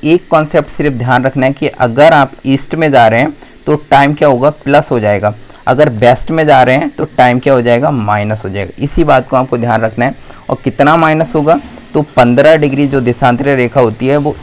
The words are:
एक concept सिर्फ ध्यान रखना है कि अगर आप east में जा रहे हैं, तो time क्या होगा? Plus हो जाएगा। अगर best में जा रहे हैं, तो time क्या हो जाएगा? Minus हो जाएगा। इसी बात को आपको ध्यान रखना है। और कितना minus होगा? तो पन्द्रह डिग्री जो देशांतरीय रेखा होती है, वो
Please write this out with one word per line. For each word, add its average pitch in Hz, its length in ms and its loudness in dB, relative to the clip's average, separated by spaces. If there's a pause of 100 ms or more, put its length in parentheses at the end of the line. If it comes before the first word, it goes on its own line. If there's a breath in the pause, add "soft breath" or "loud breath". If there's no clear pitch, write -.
एक 165 260 0
concept 151 400 0
सिर्फ 147 240 -4
ध्यान 123 300 0
रखना 131 220 -2
है 135 60 0
कि 143 160 -6
अगर 135 440 2
आप 143 200 2 (140)
east 135 280 -2
में 160 160 0
जा 120 180 4
रहे 113 120 2
हैं, 285 160 -4 (300 loud breath)
तो 151 80 0
time 143 400 0
क्या 147 140 0
होगा? 131 220 2
Plus 147 400 -2
हो 123 100 0
जाएगा। 104 340 0 (320 loud breath)
अगर 151 220 2
best 123 420 0
में 160 160 0
जा 135 160 4
रहे 127 140 2
हैं, 170 140 -2
तो - 140 -8
time 127 340 0
क्या 135 140 0
हो 123 100 2
जाएगा? 120 280 0
Minus 104 540 -4
हो 95 40 -10
जाएगा। 95 360 -8
इसी 151 200 -2
बात 135 240 0
को 131 80 -2
आपको 131 220 -2
ध्यान 117 220 -2
रखना 113 240 -4
है। 131 100 -4 (360 loud breath)
और 127 140 -4
कितना 143 320 0
minus 160 380 0
होगा? 160 260 0 (340)
तो 151 80 0
पन्द्रह 139 540 2
डिग्री 143 300 0
जो 135 140 -2
देशांतरीय 127 540 0
रेखा 123 260 0
होती 117 260 0
है, 139 100 0
वो 147 260 -2